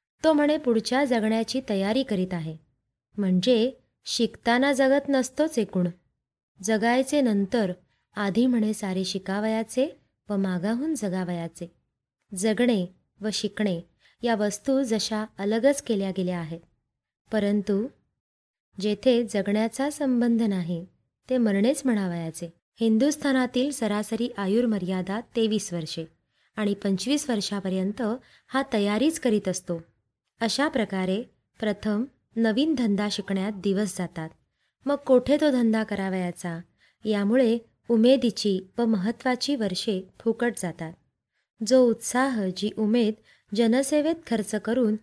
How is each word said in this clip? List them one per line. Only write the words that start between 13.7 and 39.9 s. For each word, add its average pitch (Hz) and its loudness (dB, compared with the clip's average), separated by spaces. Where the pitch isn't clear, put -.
या 240 0
वस्तू 214 0
जशा 214 -2
अलगच 226 2
केल्या 196 -2
गेल्या 180 -2
आहेत, 165 -10
परंतु 208 0
जेथे 214 2
जगण्याचा 214 -2
संबंध 240 0
नाही, 180 -2
ते 254 0
मरणेच 220 2
म्हणावयाचे. 175 -2
हिंदुस्थानातील 254 2
सरासरी 220 -4
आयुर्मर्यादा 196 0
तेवीस 220 0
वर्षे 165 -8
आणि 202 -2
पंचवीस 208 -2
वर्षापर्यंत 196 -4
हा 262 -2
तयारीच 220 0
करीत 214 0
असतो. 175 -6
अशा 262 0
प्रकारे 196 -2
प्रथम 208 -2
नवीन 226 2
धंदा 208 0
शिकण्यात 196 -4
दिवस 196 -2
जातात, 165 -6
मग 285 0
कोठे 269 4
तो 302 2
धंदा 226 2
करावयाचा, 185 -6
यामुळे 220 2
उमेदीची 226 4
व 240 0
महत्त्वाची 233 -2
वर्षे 190 -4